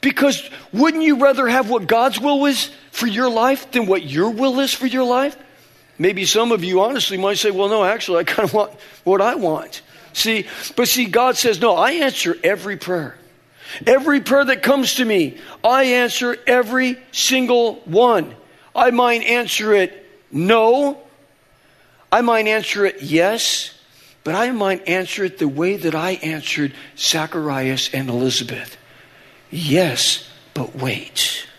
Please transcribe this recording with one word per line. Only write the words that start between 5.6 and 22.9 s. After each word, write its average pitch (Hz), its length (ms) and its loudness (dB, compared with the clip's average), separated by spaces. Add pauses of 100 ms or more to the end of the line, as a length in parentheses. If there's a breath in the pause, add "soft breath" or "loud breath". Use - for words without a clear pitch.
Maybe 190 260 0
some 226 280 2
of 208 100 0
you 185 200 2
honestly 226 340 -2
might 196 220 -2
say, 214 120 0
"Well, 196 180 0
no, 214 140 2
actually, 185 380 0
I 175 40 -2
kinda - 300 -2
want 208 180 0 (300 loud breath)
what 190 180 2
I 226 140 2
want." 160 460 -4 (320 loud breath)
See, 220 340 -2 (300 loud breath)
but 240 100 2
see, 247 200 0
God 240 300 2
says, 208 240 0
"No, 220 140 4
I 202 180 2
answer 277 520 -2
every 190 320 0
prayer. 165 400 -6 (720 loud breath)
Every 277 320 4
prayer 277 240 2
that 262 180 0
comes 269 340 2
to 254 80 0
me, 185 340 0 (260 loud breath)
I 262 200 4
answer 247 520 0 (100)
every 247 520 0 (120)
single 240 760 0
one." 196 500 2 (400 soft breath)
I 254 160 4
might 240 320 2
answer 220 500 0
it 185 320 0 (240)
no. 226 680 2 (1120 soft breath)
I 214 80 4
might 226 260 2
answer 208 400 0
it - 140 -2